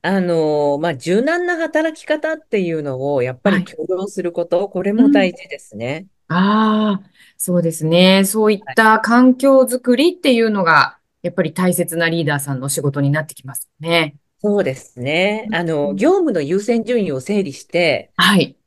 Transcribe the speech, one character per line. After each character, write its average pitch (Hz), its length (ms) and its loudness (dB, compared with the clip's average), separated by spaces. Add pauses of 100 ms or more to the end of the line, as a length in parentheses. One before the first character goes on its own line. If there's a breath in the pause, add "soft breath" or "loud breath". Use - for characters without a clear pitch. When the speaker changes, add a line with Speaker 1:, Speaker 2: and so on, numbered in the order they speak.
Speaker 1:
あ 190 180 0
の、 151 580 0
ま 170 120 -2
あ、 143 60 -6
柔 180 260 0
軟 349 240 -2
な 349 100 -2
働 320 420 -2
き - 60 -20
方 311 300 -2
っ 311 40 -12
て 220 220 -4
い 175 120 -2
う 156 100 -4
の 139 320 -4
を 131 80 0
や 127 100 -2
っ 127 80 -14
ぱ 196 100 2
り 190 140 0
許 - 120 -16 (120)
容 185 200 -4
す 190 140 -8
る 175 100 -6
こ 170 140 -4
と、 175 120 0
Speaker 2:
は 196 60 0
い。 190 40 -8
Speaker 1:
こ 180 140 -6
れ 196 100 -2
も 254 180 4
大 185 220 4
事 - 160 -20
で - 100 -14
す - 180 -20
ね。 139 300 -8 (220)
Speaker 2:
う 160 60 -4
ん。 - 20 0
あ 214 680 0
あ、 - 80 -20 (260 soft breath)
そ 180 200 -4
う 170 60 2
で 165 100 0
す 156 140 -6
ね。 185 380 4
そ 214 220 0
う 214 60 4
い 202 40 0
っ 202 40 -12 (160)
た 220 240 4
環 254 360 4
境 269 260 4
づ 247 160 -2
く 247 180 2
り 339 180 2
っ - 20 -16
て 269 160 0
い 233 80 2
う 226 100 2
の 202 140 -2
が、 165 80 2
Speaker 1:
は - 260 2 (240)
い。 170 40 -8
Speaker 2:
や 175 40 -4
っ 175 40 -20
ぱ 190 80 -2
り 156 100 -2
大 180 220 0
切 170 220 -4
な 165 120 0
リ 165 140 -2
ー 147 40 -2
ダ 147 100 0
ー - 20 -2
さ 139 160 -6
ん 127 60 -6
の 135 100 -6
仕 - 100 -4
事 143 200 -2
に 143 100 2
な 151 120 -2
っ 147 40 -10
て - 80 -18
き - 120 -20
ま 131 80 -16
す - 140 -12 (100)
ね。 160 380 -2 (240)
Speaker 1:
そ 202 180 0
う 190 60 0
で 131 100 -4
す - 260 -18
ね。 185 480 -2
Speaker 2:
う 214 40 -8
ん。 - 20 -6
Speaker 1:
あ 170 100 -2
の、 151 300 -2
業 254 180 2
務 349 200 0
の 175 80 -2
優 160 200 -2
先 233 240 -2
順 226 200 -2
位 156 80 -4
を 131 80 -6
整 202 220 -2
理 143 100 -6
し - 120 -18
て、 165 520 -2
Speaker 2:
は 196 220 4
い。 - 180 -2 (100)